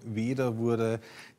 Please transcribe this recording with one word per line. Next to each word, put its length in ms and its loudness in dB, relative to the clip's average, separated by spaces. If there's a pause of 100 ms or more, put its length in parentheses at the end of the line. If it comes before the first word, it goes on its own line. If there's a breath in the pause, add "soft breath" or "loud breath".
Weder 560 0
wurde 400 2 (400 loud breath)